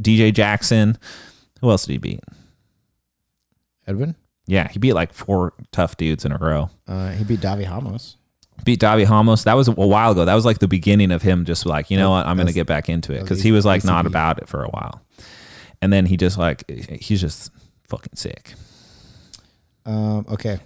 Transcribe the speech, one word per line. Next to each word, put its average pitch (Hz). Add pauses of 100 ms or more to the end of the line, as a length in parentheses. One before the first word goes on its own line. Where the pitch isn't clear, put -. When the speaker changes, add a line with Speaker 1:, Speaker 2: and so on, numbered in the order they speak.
Speaker 1:
D 107
J 110
Jackson. 107 (640)
Who 123
else 98
did -
he 65
beat? - (1700)
Speaker 2:
Edwin? 127 (320)
Speaker 1:
Yeah, 90
he -
beat, 120
like, 87
four 90 (200)
tough 87
dudes 78
in 71
a 71
row. 78 (160)
Speaker 2:
Uh, 92
he 101
beat 104
Davi 98
Ramos. 104 (480)
Speaker 1:
Beat 120
Davi 107
Ramos. 110
That 110
was 131
a 117
while 104
ago. 90
That 90
was, 113
like, 113
the 98
beginning 98
of 85
him 90
just, 82
like, 76
"You 95
know 95
Speaker 2:
That 95
Speaker 1:
what? -
I'm 87
gonna 90
Speaker 2:
was 85
Speaker 1:
get 85
back 76
into 82
it." 69
Speaker 2:
that -
was 95
Speaker 1:
'Cause 95
he 110
was, 107
like, 95
Speaker 2:
A -
C 98
P. 90
Speaker 1:
not 85
about 80
it -
for 71
a 62
while. - (840)
And 98
then 95
he 92
just, 92
like, 85 (320)
he's 101
just 80 (320)
fucking -
sick. - (1300)
Speaker 2:
Um, 107
okay. 107